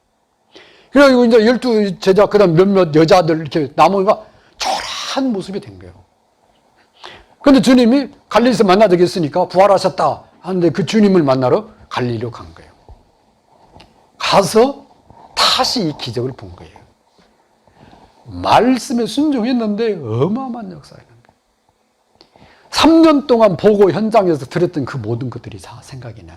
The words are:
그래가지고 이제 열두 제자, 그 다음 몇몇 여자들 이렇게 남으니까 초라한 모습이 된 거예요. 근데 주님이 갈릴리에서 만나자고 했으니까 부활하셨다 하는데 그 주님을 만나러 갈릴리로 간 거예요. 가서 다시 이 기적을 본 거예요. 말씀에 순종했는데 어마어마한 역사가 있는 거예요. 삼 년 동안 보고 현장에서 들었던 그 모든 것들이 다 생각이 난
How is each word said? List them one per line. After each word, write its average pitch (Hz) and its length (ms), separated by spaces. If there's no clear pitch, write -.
그래가지고 262 360
이제 226 200
열두 220 540
제자, 190 260
그 202 120
다음 185 160
몇몇 185 400
여자들 160 460
이렇게 151 360
남으니까 190 480
초라한 - 760
모습이 190 280
된 101 180
거예요. 92 220
근데 269 200
주님이 254 480
갈릴리에서 226 360
만나자고 185 380
했으니까 175 460
부활하셨다 180 760
하는데 170 300
그 196 140
주님을 202 380
만나러 135 480
갈릴리로 120 420
간 85 240
거예요. - 160
가서 220 680
다시 - 540
이 143 80
기적을 123 360
본 90 220
거예요. 82 240
말씀에 226 840
순종했는데 233 880
어마어마한 190 800
역사가 - 280
있는 - 220
거예요. - 160
삼 330 320
년 302 240
동안 220 300
보고 202 340
현장에서 190 540
들었던 165 400
그 131 140
모든 117 320
것들이 110 300
다 117 220
생각이 120 400
난 82 140